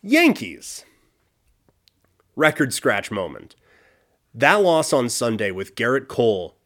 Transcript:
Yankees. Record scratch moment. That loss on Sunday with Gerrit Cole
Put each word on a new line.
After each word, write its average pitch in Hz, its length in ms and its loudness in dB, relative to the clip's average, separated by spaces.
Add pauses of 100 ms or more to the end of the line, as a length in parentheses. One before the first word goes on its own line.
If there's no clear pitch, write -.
Yankees. 220 800 0 (1500)
Record 151 380 0
scratch 104 360 -2
moment. 90 460 -10 (760)
That 147 260 4
loss 165 320 2
on 127 160 2
Sunday 110 420 -2
with 95 240 -10
Gerrit 131 340 -2
Cole 101 580 -2